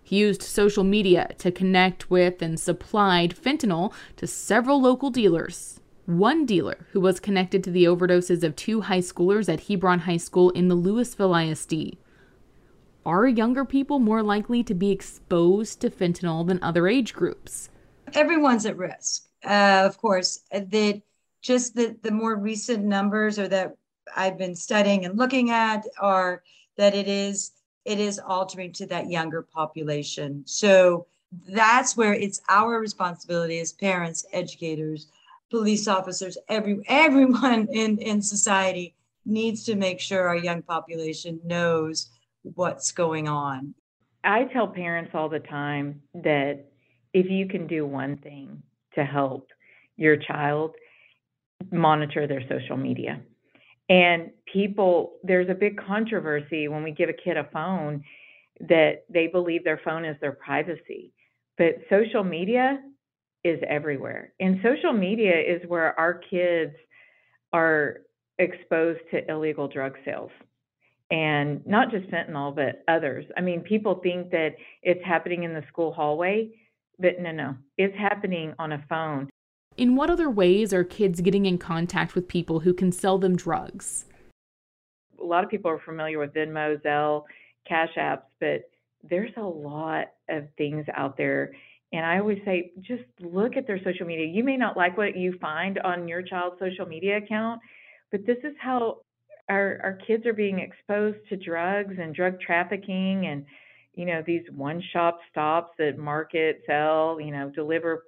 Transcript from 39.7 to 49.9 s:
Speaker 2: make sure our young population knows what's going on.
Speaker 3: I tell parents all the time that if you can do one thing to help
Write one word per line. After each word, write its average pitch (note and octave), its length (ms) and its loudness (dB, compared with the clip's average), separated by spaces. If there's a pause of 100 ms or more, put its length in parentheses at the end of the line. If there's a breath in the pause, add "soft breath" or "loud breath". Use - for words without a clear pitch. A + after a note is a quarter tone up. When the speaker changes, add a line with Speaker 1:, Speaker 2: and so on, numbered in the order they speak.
Speaker 2:
make F#3 240 -2
sure F#3 280 0
our F3 100 2
young E3+ 240 -2
population E3 800 -6
knows E3 680 -2 (320)
what's - 480 -4
going D#3+ 360 -2
on. C#3+ 460 -4 (500)
Speaker 3:
I G#3 200 2
tell B3 240 -2
parents E3+ 480 -6
all D#3 140 -2
the D3+ 100 -4
time C#3+ 640 -6 (100)
that C#3+ 540 -2 (440)
if F#3 160 4
you F#3+ 200 0
can F3+ 180 -6
do D#3 220 -4
one C#3 300 -6
thing C#3+ 440 -18 (340)
to D3 100 0
help C#3 420 -4 (480)